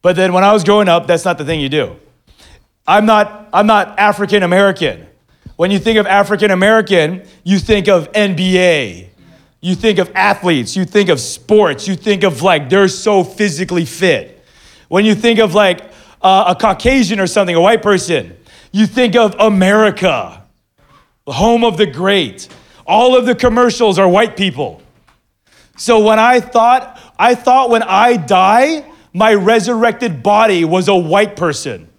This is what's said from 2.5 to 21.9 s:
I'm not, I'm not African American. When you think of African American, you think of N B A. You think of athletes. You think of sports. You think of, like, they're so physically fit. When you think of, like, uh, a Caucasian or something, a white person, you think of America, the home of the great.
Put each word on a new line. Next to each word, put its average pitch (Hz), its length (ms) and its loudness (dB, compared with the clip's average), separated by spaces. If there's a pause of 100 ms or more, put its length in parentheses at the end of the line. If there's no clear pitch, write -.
I'm 208 200 2
not, 208 460 0
I'm 202 140 2
not 208 320 0
African 202 440 0
American. 175 640 -2 (500)
When 180 140 -2
you 196 80 0
think 220 200 0
of 208 80 0
African 202 440 0
American, 190 720 0 (220)
you 190 140 0
think 202 300 0
of 180 260 0
N 202 200 0
B 185 240 0
A. 123 520 -2 (500)
You 180 140 -4
think 196 240 0
of 175 160 -2
athletes. 185 600 -2
You 185 80 -2
think 202 240 0
of 143 120 0
sports. 185 680 -2
You 185 80 -4
think 202 260 -4
of, 151 200 -2
like, 156 280 0
they're 196 160 2
so 190 380 -2
physically 185 600 -4
fit. 143 600 -4 (420)
When 190 180 0
you 214 120 2
think 226 240 0
of, 196 140 0
like, 196 280 2 (400)
uh, 190 260 4
a 185 60 0
Caucasian 226 640 0
or 190 80 -2
something, 175 300 -2
a 165 40 2
white 226 220 2
person, 160 540 -2 (340)
you 208 160 0
think 240 300 0
of 220 240 2
America, 190 1000 0 (840)
the 139 60 -10
home 226 320 0
of 214 120 0
the 208 100 0
great. 160 600 -4 (400)